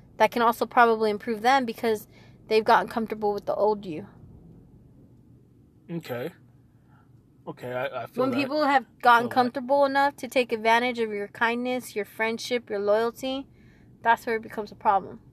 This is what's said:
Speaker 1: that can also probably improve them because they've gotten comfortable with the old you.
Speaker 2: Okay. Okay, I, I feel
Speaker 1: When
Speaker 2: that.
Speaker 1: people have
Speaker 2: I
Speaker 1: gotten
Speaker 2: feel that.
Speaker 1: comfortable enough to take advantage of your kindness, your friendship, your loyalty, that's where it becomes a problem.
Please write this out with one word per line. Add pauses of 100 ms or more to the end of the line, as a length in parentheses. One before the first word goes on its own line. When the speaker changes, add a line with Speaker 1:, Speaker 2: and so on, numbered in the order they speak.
(180)
Speaker 1:
that
can
also
probably
improve
them
because (420)
they've
gotten
comfortable
with
the
old
you. (1800)
Speaker 2:
Okay. (1160)
Okay,
I,
I
feel
Speaker 1:
When
Speaker 2:
that.
Speaker 1:
people
have
Speaker 2:
I
Speaker 1:
gotten
Speaker 2:
feel
that.
Speaker 1:
comfortable
enough
to
take
advantage
of
your
kindness,
your
friendship,
your
loyalty, (560)
that's
where
it
becomes
a
problem. (120)